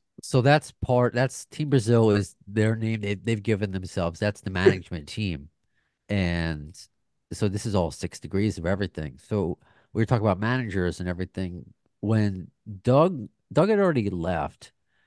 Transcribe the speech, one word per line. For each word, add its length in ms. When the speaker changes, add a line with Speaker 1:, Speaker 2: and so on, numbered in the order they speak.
Speaker 1:
So 200
that's 280
part, 320
that's 320
Team 240
Brazil 400
is 260
their 300
name 240
they, 140
they've 280
given 300
themselves. 480
That's 220
the 80
Speaker 2:
<laughs> 340
Speaker 1:
management 240
team. 400
And 720
so 160
this 180
is 80
all 160
six 300
degrees 380
of 80
everything. 520
So 400
we 100
were 40
talking 200
about 120
managers 640
and 80
everything. 560
When 500
Doug, 460
Doug 180
had 100
already 300
left, 640